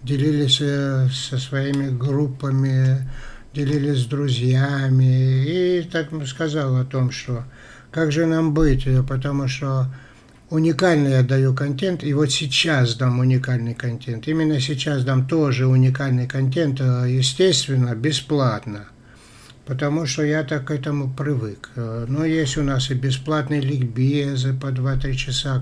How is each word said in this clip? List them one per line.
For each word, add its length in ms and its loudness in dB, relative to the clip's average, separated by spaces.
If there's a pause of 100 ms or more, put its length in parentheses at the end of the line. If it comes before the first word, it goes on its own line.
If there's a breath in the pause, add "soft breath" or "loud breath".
делились, 560 2
э, 520 0
со 260 -6
своими 500 -2
группами, 1200 0 (440 loud breath)
делились 480 0
с 40 -2
друзьями. 1400 2
И 360 0
так 260 -4 (180)
сказал 500 -2
о 80 0
том, 260 0
что 340 -8 (460 loud breath)
как 220 0
же 140 2
нам 280 2
быть, 320 4
э, 160 4
потому 460 -2
что 380 -2 (640 loud breath)
уникальный 600 2
я 100 4
даю 320 2
контент, 500 -2
и 80 -2
вот 180 2
сейчас 680 0
дам 240 0
уникальный 540 0
контент. 540 -6
Именно 320 0
сейчас 440 -2
дам 220 2
тоже 400 2
уникальный 600 2
контент, 540 0
э, 280 2
естественно, 840 2
бесплатно. 960 -2 (760 loud breath)
Потому 380 -2
что 180 -2
я 220 0
так 220 -4
к 40 -8
этому 400 -2
привык. 640 -4
Э, 320 -6
ну, 180 -2
есть 340 0
у 40 0
нас 280 0
и 40 -2
бесплатные 680 -2
ликбезы 880 0
по 180 -4
два-три 460 -2
часа. 460 -4